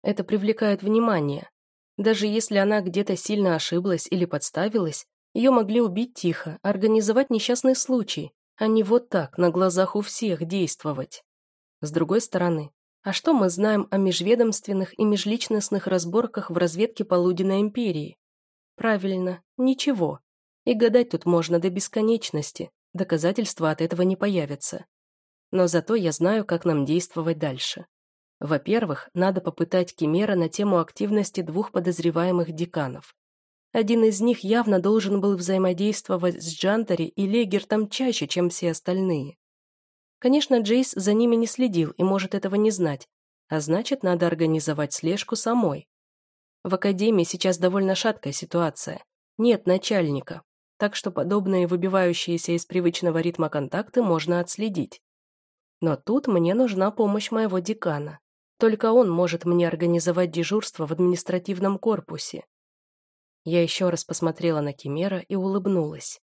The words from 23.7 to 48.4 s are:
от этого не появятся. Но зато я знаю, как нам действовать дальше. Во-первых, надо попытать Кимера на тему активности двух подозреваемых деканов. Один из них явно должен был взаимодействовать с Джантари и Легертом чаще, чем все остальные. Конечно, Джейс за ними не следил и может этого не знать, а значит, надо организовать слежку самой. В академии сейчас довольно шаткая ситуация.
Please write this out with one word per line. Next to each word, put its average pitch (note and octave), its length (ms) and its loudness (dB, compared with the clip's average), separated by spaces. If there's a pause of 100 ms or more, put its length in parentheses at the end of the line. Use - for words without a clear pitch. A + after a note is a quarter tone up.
от D#3+ 100 -4
этого E3+ 220 0
не F#3 140 2
появятся. E3+ 680 -4 (680)
Но F3+ 160 4
зато E3+ 280 0
я F3 180 0
знаю, G3+ 320 0
как E3+ 200 -4
нам D3+ 200 2
действовать D#3+ 540 -2
дальше. C#3+ 480 -6 (520)
Во-первых, D#3+ 760 -2
надо F#3 260 2
попытать F3 540 -2
Кимера F#3 400 0
на E3+ 140 2
тему G3 300 0
активности G3+ 640 -2
двух E3+ 320 -4
подозреваемых E3+ 800 0
деканов. D3+ 640 -6 (560)
Один A3+ 320 4
из G3+ 160 2
них A#3+ 200 2
явно G#3 400 2
должен G3+ 400 2
был G3+ 160 2
взаимодействовать F#3 1080 0
с D#3+ 120 -8
Джантари F#3+ 500 0
и G3 220 -4
Легертом G#3 600 0
чаще, A#3+ 380 -2
чем F3 240 0
все E3+ 200 -4
остальные. E3+ 640 -2 (840)
Конечно, C4 420 2
Джейс A#3 320 0
за G3 220 0
ними A#3 220 4
не A3+ 100 2
следил F#3 460 0
и - 100 -2
может F#3+ 320 0
этого G3 220 -2
не G#3+ 140 4
знать, E3+ 380 -2 (400)
а D#3 120 -2
значит, F3+ 420 -2
надо F3 240 2
организовать D#3+ 640 0
слежку G3 440 -4
самой. A3+ 520 -2 (760)
В F#3 120 -2
академии G3 500 2
сейчас F3+ 340 0
довольно F#3+ 360 2
шаткая G#3 380 -2
ситуация. - 720 -4 (360)